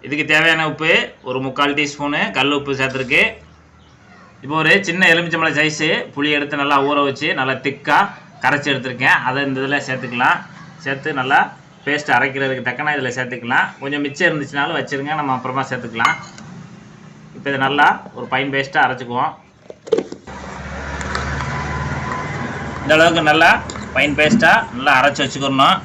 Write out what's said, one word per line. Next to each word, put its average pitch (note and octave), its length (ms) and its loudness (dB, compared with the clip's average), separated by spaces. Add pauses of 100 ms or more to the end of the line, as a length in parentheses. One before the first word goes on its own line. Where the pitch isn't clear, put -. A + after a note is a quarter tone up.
இதுக்கு D3+ 260 -4
தேவையான D#3+ 380 4
உப்பு D#3+ 220 0 (380)
ஒரு B2+ 160 -2
முக்கால் C#3+ 320 0
டீஸ்பூனு D3 440 -2 (160)
கல் C#3 200 2
உப்பு C#3 220 -4
சேர்த்துருக்கு. C3 420 0 (1200)
இப்போ C#3 180 -6
ஒரு D#3+ 120 6 (160)
சின்ன F#3 240 4
எலுமிச்சம்பழம் D#3+ 460 0
சைஸு D#3 300 0 (240)
புளி D3 240 0
எடுத்து C#3+ 240 -2
நல்லா C#3+ 160 4 (100)
ஊற C#3+ 100 2 (120)
வச்சு D3+ 200 -4 (100)
நல்லா C3 160 0 (100)
திக்காக D3+ 420 2 (360)
கரைச்சி C#3 300 0
எடுத்திருக்கேன். C3 440 0 (100)
அதை C#3 200 -2
இந்த C3 160 -2
இதில் C#3 240 -2
சேர்த்துக்கலாம். B2+ 520 0 (460)
சேர்த்து C#3 360 -4
நல்லா C#3+ 180 4 (460)
பேஸ்ட் C#3+ 320 0
அரைக்கிறதுக்கு C3 520 -2
தக்கன D3 280 -2
இதில் B2+ 200 -4
சேர்த்துக்கலாம். B2+ 500 -2 (140)
கொஞ்சம் C#3+ 240 -4
மிச்சம் E3+ 240 0
இருந்துச்சுனாலும் C#3+ 500 -4
வச்சுருங்க, C#3+ 400 -4
நம்ம C#3 180 -2
அப்புறமா B2+ 320 -4
சேர்த்துக்கலாம். A#2+ 460 -2 (1200)
இப்போ - 140 -8
இதை C#3 140 -2
நல்லா C#3+ 200 4 (320)
ஒரு B2 140 -8
ஃபைன் C3+ 220 0
பேஸ்ட்டாக C3+ 340 0
அரைச்சிக்குவோம். B2+ 460 -4 (3500)
இந்த C#3+ 140 2
அளவுக்கு E3 320 6
நல்லா D#3+ 220 8 (420)
ஃபைன் C#3 260 2
பேஸ்ட்டாக D#3 460 6 (120)
நல்லா C#3 240 2
அரைச்சி C#3 220 2
வச்சுக்கணும். C#3 640 2